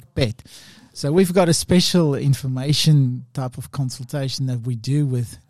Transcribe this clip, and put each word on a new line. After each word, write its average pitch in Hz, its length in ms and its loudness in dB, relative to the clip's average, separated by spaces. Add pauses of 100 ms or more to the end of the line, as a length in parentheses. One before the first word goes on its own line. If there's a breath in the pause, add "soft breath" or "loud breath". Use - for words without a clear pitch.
(160)
pet. 120 280 -4 (500 loud breath)
So 143 180 -4
we've 180 220 2
got 180 140 4
a 165 60 4
special 175 640 2
information 135 1160 2
type 127 240 -6
of - 140 -14
consultation 131 760 -6
that 127 140 -4
we 123 140 -4
do 131 300 -2
with 123 320 -4 (120)